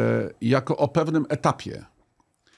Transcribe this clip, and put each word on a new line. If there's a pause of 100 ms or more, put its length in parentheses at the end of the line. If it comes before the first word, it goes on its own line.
(420)
jako
o
pewnym
etapie. (720)